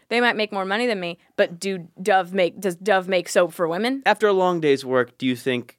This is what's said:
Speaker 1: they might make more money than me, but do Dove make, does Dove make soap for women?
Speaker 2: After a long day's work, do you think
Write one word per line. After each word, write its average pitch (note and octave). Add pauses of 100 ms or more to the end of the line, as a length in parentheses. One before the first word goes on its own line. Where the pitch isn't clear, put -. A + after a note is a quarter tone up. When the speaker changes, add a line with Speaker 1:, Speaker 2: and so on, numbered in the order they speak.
Speaker 1:
they A#3
might A#3+
make G#3+
more G3
money G#3
than G#3+
me, F3 (180)
but F3
do F#3+ (140)
Dove F#3
make, G3
does F#3+
Dove F#3+
make F#3
soap F3+
for E3+
women? A#3
Speaker 2:
After G#3
a G#3
long F3+
day's C#3
work, B2+
do C3
you B2+
think B2